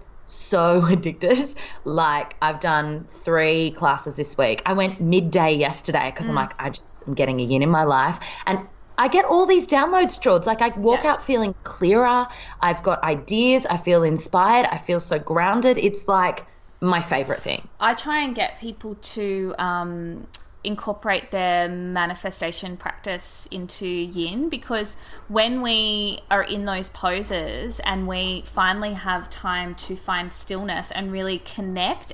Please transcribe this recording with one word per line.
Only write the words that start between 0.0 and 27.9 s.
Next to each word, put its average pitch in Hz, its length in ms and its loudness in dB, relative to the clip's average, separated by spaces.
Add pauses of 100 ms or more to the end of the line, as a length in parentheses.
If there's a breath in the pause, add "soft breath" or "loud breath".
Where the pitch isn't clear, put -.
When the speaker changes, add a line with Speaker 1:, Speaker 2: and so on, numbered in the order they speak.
Speaker 1:
so 175 600 4
<laughs> 165 40 4
addicted. 180 500 2 (440 loud breath)
Like, 151 580 0
I've 156 200 0
done 151 480 0
three 160 600 2
classes 143 440 0
this 147 220 -6
week. 113 280 2
I 190 80 0
went 190 280 0
midday 170 520 4
yesterday 143 640 0
'cause - 120 -8
I'm 151 80 -2
Speaker 2:
Mm. - 20 2
Speaker 1:
like, 131 200 -2
"I 135 120 -4
just - 380 -16
am 139 80 -4
getting 131 260 2
a - 20 0
yin 131 180 2
in 151 80 4
my 156 140 4
life." 147 340 2 (300 loud breath)
And 190 120 0 (400)
I 254 100 4
get 381 160 4
all 359 200 4
these 359 220 4
downloads, 339 520 2
George. 180 280 4
Like, 226 160 2
I 240 120 4
walk 226 280 2
Speaker 2:
Yeah. 302 80 4
Speaker 1:
out 277 120 -2
feeling 226 300 2 (100)
clearer. 240 600 4 (380 loud breath)
I've 175 180 2
got 180 220 2
ideas. 220 640 2
I 175 100 0
feel 175 240 4
inspired. 185 680 4
I 165 80 -4
feel 175 200 0
so 156 200 -2
grounded. 196 580 2
It's, 196 300 0
like, 185 380 2 (360 soft breath)
my 175 200 2
favorite 139 400 -2
thing. - 260 -6 (120)
Speaker 2:
I 226 140 2
try 302 280 -2
and 262 120 -4
get - 260 -4
people 214 380 -12 (160)
to, 196 460 -4
um, 175 680 -4 (380)
incorporate 208 680 -4
their 175 380 0
manifestation 180 1040 -4
practice - 760 -6
into 185 360 -8
yin, 175 640 -4
because 226 480 -4 (300 loud breath)
when 233 340 0
we 214 580 0 (120)
are 196 120 2
in 202 220 -4
those 190 240 -4
poses 180 920 -4
and 190 260 -2